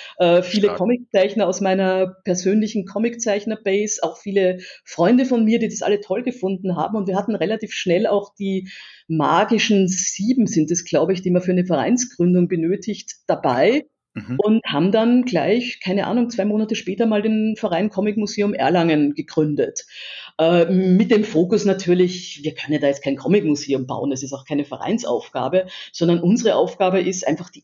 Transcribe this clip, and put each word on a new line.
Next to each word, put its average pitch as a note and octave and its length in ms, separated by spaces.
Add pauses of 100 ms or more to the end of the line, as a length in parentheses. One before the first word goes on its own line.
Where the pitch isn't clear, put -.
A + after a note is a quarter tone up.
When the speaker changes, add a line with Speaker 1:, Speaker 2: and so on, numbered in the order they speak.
(180)
Speaker 1:
Äh, F3 240
viele G3+ 260
Speaker 2:
Stark. F3 100
Speaker 1:
Comiczeichner G#3 680
aus F#3 140
meiner F#3+ 540 (100)
persönlichen G3 640
Comiczeichner-Base, G#3+ 1160
auch - 140
viele F#3+ 420 (260)
Freunde A#3+ 420
von A#3+ 180
mir, A3 140
die A3 100
das - 140
alle G3+ 180
toll G3+ 220
gefunden F#3+ 540
haben. F3+ 200
Und G3 120
wir F#3 80
hatten G3+ 180
relativ G#3 380
schnell F#3 340
auch G3+ 320
die F#3+ 300 (400)
magischen F#3+ 800
sieben G#3 580
sind D#3 240
es, E3+ 140
glaub D#3+ 260
ich, F#3 120
die F#3 80
man F3+ 120
für F#3 100
eine F3+ 140
Vereinsgründung F3 800
benötigt, F3+ 680 (100)
dabei. E3 600 (280)
Speaker 2:
Mhm. A2+ 280
Speaker 1:
Und G#3+ 220
haben D#3+ 280
dann A#3+ 340
gleich, F#3 540
keine G3 260
Ahnung, A#3+ 240
zwei - 160
Monate G#3+ 280
später G#3+ 300
mal G#3+ 160
den A3 340
Verein G3+ 360
Comic G#3 260
Museum G#3 380
Erlangen D3+ 600
gegründet. D3 720 (540)
Äh, E3+ 340
mit F#3 380
dem G#3+ 120
Fokus F#3+ 440
natürlich, F3+ 760
wir D3 120
können D3 260
da D3 60
jetzt C#3 160
kein C#3 140
Comic F3 280
Museum C#3 420
bauen, C3 220
das C3 140
ist C#3 100
auch C3+ 140
keine D3 180
Vereinsaufgabe, D3+ 1040 (260)
sondern E3+ 280
unsere G3 360
Aufgabe F#3 440
ist F#3 260
einfach D#3+ 240
die - 140